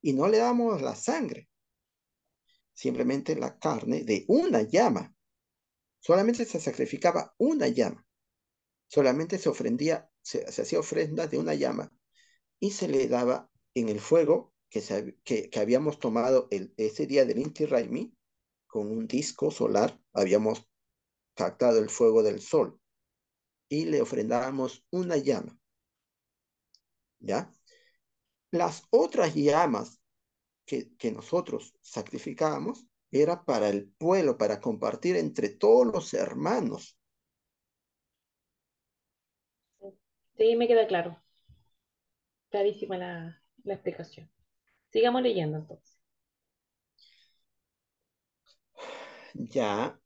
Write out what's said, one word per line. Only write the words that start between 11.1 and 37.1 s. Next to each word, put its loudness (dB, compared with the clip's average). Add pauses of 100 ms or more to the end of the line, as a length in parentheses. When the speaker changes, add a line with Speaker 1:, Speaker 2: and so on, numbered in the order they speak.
Speaker 1:
de -4
una -2
llama. -4 (680)
Y -2
se -6
le 0
daba 0 (260)
en 0
el -4
fuego 2 (160)
que, -4
se, -6
que, -4
que -6
habíamos 0
tomado 2
el, -6
ese -2
día 4
del 0
Inti -4
Raymi, -2 (540)
con -6
un -6
disco -2
solar, 0 (140)
habíamos 0 (680)
captado 2
el 0
fuego 6
del 0
sol. 0 (880)
Y -2
le 0
ofrendábamos -4
una -2
llama. -2 (1600)
¿Ya? -6 (960)
Las -2
otras 2
llamas 2 (640)
que, -8
que -4
nosotros -6
sacrificábamos -6 (260)
era 2
para 2
el -4
pueblo, 0
para 0
compartir -2
entre -2
todos 6
los -4
hermanos. -4 (3500)